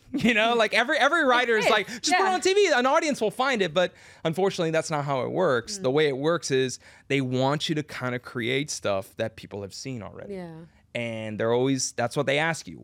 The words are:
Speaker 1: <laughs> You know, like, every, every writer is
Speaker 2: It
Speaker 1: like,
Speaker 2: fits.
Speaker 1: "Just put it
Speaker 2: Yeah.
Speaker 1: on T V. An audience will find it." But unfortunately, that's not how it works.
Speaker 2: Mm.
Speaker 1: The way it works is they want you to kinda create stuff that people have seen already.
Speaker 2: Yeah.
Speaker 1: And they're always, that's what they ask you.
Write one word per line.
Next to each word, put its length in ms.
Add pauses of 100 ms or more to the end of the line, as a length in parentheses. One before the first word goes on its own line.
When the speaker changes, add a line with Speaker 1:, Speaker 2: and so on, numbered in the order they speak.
Speaker 1:
<laughs> 80
You 200
know, 220
like, 180
every, 240
every 280
writer 340
is 80
Speaker 2:
It 40
Speaker 1:
like, 180
Speaker 2:
fits. 200
Speaker 1:
"Just 80
put 80
it 40
Speaker 2:
Yeah. 60
Speaker 1:
on 60
T 140
V. 200
An 120
audience 340
will 100
find 300
it." 140
But 180 (320)
unfortunately, 460
that's 200
not 140
how 180
it 80
works. 480
Speaker 2:
Mm. 40
Speaker 1:
The 80
way 180
it 80
works 340
is 280 (300)
they 120
want 480
you 60
to 80
kinda 360
create 520
stuff 460
that 200
people 260
have 120
seen 280
already. 320
Speaker 2:
Yeah. 260 (320)
Speaker 1:
And 460
they're 140
always, 400
that's 240
what 100
they 120
ask 280
you. 180